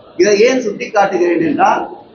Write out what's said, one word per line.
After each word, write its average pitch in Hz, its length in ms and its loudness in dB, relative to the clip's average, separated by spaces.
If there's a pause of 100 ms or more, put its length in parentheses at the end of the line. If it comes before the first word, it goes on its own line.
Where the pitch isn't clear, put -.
(180)
இதை 202 220 2
ஏன் 254 220 2
சுட்டிக்காட்டுகிறேன் 185 880 -2
என்றால் 196 340 0 (340)